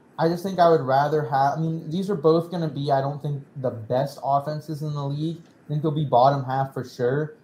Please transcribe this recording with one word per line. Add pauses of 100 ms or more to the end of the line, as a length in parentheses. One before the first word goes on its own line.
(200)
I
just
think
I
would
rather
have,
I
mean,
these
are
both
gonna
be,
I
don't
think, (140)
the
best
offenses
in
the
league. (240)
I
think
they'll
be
bottom
half
for
sure. (100)